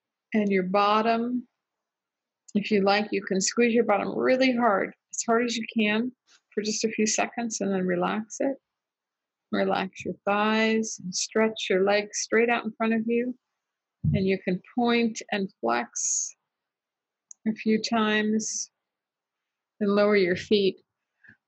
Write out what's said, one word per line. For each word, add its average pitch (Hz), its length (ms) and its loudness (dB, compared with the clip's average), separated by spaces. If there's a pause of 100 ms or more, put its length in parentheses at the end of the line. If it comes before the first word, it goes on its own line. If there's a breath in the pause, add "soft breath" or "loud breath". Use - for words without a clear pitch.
(340)
and 208 160 2
your 190 140 4
bottom. 220 840 0 (1080)
If 202 160 -2
you 208 120 2
like, 202 300 2
you 196 100 -2
can 190 180 -2
squeeze 233 320 2
your 226 120 4
bottom 196 340 0
really 254 360 2
hard, 208 380 0 (220)
as - 100 -6
hard 233 220 2
as 233 100 -4
you 226 80 -8 (100)
can 220 380 0 (380 soft breath)
for 180 120 -4
just 214 220 -4
a 220 60 -2
few 214 160 0
seconds 220 560 -4
and 196 100 -2
then 185 140 -2
relax 180 540 -2
it. 269 160 -2 (960)
Relax 190 520 -2
your 180 100 -8 (120)
thighs 220 760 0
and 180 120 -10
stretch - 560 -2
your 190 140 2
legs 208 340 0
straight 226 320 2
out 233 140 -2
in 220 80 -6
front 226 200 0
of 226 140 0
you. 240 280 -2 (800)
And 190 120 2
you 190 160 2
can 185 180 -2 (140)
point 233 560 0
and 196 180 -2 (120)
flex - 720 -4 (1120)
a 214 80 -2
few 220 260 0
times 214 880 -2 (1120)
and 202 140 2
lower 208 220 4
your 185 200 2
feet 202 460 0 (640 soft breath)